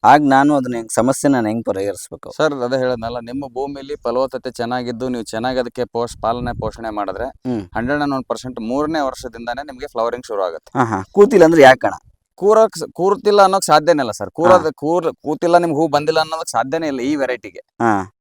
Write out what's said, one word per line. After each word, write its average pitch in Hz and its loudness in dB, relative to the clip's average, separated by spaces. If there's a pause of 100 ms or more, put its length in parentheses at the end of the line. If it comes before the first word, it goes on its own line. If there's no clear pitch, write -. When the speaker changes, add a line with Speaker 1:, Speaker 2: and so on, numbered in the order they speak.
Speaker 1:
ಆಗ 131 8
ನಾನು 139 4
ಅದನ್ನ 127 -2
ಹೆಂಗ್, 113 -8
ಸಮಸ್ಯೆ 135 2
ನಾನು 120 0
ಹೆಂಗ್ 113 -4
ಪರಿಹರಿಸ್ಬೇಕು? - -6
Speaker 2:
ಸರ್, 151 0
ಅದೇ 127 -4
ಹೇಳದ್ನಲ್ಲ, 123 -4
ನಿಮ್ಮ 123 -10
ಭೂಮಿಲಿ 139 -8
ಫಲವತ್ತತೆ 127 -4
ಚೆನ್ನಾಗಿದ್ದು, 120 -6
ನೀವು 120 -6
ಚೆನ್ನಾಗಿ 123 -4
ಅದಕ್ಕೆ 120 -4
ಪೋಷ್-, 117 -6
ಪಾಲನೆ 120 -4
ಪೋಷಣೆ 113 -8
ಮಾಡಿದ್ರೆ, 101 -8
Speaker 1:
ಹ್ಮ್. 127 -6 (140)
Speaker 2:
ಹಂಡ್ರೆಡ್ 127 -4
ಆ್ಯಂಡ್ 143 -4
ಒನ್ 131 -6
ಪರ್ಸೆಂಟ್ 120 -10
ಮೂರನೇ 143 -4
ವರ್ಷದಿಂದಾನೇ 123 -8
ನಿಮ್ಗೆ 139 -16
ಫ್ಲವರಿಂಗ್ 117 -4
ಶುರು 101 -4
ಆಗುತ್ತೆ. 85 -8
Speaker 1:
ಹಾ, 127 2
ಹಾ. 101 -4
ಕೂತಿಲ್ಲ 196 6
ಅಂದ್ರೆ 165 6
ಯಾಕಣ? 131 8 (420)
Speaker 2:
ಕೂರಕ್ 214 2
ಸ-, 156 -8 (100)
ಕೂರ್ತಿಲ್ಲ 202 2
ಅನ್ನೋಕ್ 190 4
ಸಾಧ್ಯನೇ 156 4
ಇಲ್ಲ 117 -2
ಸರ್. 101 -8
ಕೂರೋದ್-, 175 4
Speaker 1:
ಹಾ. 156 -2
Speaker 2:
ಕೂರ್-, 160 -2
ಕೂತಿಲ್ಲ, 170 2
ನಿಮ್ಗೆ 170 2
ಹೂ 160 2
ಬಂದಿಲ್ಲ 151 0
ಅನ್ನೋದಕ್ 160 -4
ಸಾಧ್ಯನೇ 135 -2
ಇಲ್ಲ 135 -4
ಈ 135 -2
ವೆರೈಟಿಗೆ. 123 -6
Speaker 1:
ಹಾ. 104 -2